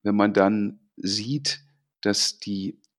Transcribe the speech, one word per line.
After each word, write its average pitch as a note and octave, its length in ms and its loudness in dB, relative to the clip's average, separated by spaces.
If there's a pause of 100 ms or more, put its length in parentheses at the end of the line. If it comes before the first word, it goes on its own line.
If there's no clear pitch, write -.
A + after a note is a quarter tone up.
Wenn G#2 120 0
man G#2 180 4
dann G2+ 480 2 (160)
sieht, G#2+ 640 -6 (400)
dass - 380 -2
die G2 420 -8 (180)